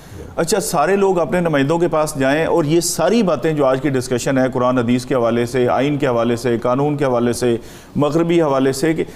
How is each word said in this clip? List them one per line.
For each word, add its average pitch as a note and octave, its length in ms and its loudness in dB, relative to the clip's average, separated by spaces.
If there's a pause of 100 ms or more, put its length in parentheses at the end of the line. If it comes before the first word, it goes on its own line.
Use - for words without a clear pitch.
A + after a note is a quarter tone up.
(360)
اچھا، E3+ 240 0
سارے E3+ 360 0
لوگ F#3+ 240 2
اپنے E3 200 0
نمائندوں D#3 400 0
کے F3 80 2
پاس D#3 320 0
جائیں C#3 260 0
اور D#3+ 180 0
یہ D#3 160 2
ساری F#3 440 0
باتیں D#3+ 300 0
جو C#3+ 120 2
آج C3 160 2
کی D3+ 80 -2
ڈسکشن C3 480 -2
ہے، C3 60 2 (100)
قرآن B2+ 240 0
حدیث B2 280 0
کے C3+ 100 -2
حوالے A#2 300 2
سے، B2 220 0
آئین C3+ 300 0
کے C#3 100 0
حوالے A#2+ 280 0
سے، A#2 220 -2
قانون C#3 400 0
کے D3 80 0
حوالے A#2+ 280 0
سے، A#2 240 0 (380)
مغربی E3 460 2
حوالے C3+ 300 2
سے D#3+ 220 -2
کہ، E3 100 -4 (120)